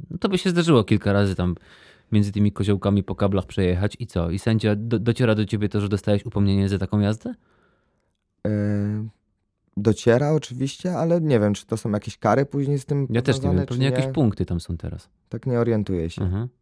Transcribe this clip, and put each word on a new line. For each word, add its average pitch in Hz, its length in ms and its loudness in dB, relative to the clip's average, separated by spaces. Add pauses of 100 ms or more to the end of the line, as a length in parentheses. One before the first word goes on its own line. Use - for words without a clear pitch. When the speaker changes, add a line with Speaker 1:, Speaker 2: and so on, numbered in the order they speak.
(100)
Speaker 1:
no 170 80 -10
to 214 100 0
by 190 100 0
się 185 120 -2
zdarzyło 165 340 4
kilka 101 280 2
razy 98 220 2
tam 90 200 0 (580)
między 101 200 2
tymi 104 200 2
koziołkami 101 500 0
po 98 120 -8
kablach 95 320 0
przejechać 92 520 0
i 113 80 -10
co? 85 240 -2
I 95 80 -4
sędzia 110 380 0
do, 113 220 -2
dociera 117 360 2
do 107 100 0
ciebie 104 240 -2
to, 104 120 -2
że 101 80 -2
dostałeś 101 380 0
upomnienie 98 420 2
za 95 100 0
taką 98 220 0
jazdę? 107 340 -2 (1120)
Speaker 2:
E, 104 40 -2 (1300)
dociera 113 560 2
oczywiście, 139 640 -4
ale 165 220 2
nie 147 200 2
wiem, 104 140 2
czy - 120 -10
to 110 100 -4
są 110 140 -4
jakieś 104 280 -6
kary 120 280 2
później 143 320 -2
z 131 80 -12
tym 143 240 -2
Speaker 1:
Ja 117 120 0
też 135 140 2
nie 131 60 -6
wiem, 135 80 0
Speaker 2:
powiązane, 92 160 2
Speaker 1:
pewnie 127 200 -2
Speaker 2:
czy 135 60 2
Speaker 1:
jakieś 127 140 0
Speaker 2:
nie. 135 60 -6
Speaker 1:
punkty 120 340 0
tam 87 140 -4
są 85 160 -8
teraz. 80 320 -10 (200)
Speaker 2:
Tak - 180 -10
nie 123 140 0
orientuję 98 500 0
się - 120 -8
Speaker 1:
Mhm. 98 260 -2 (140)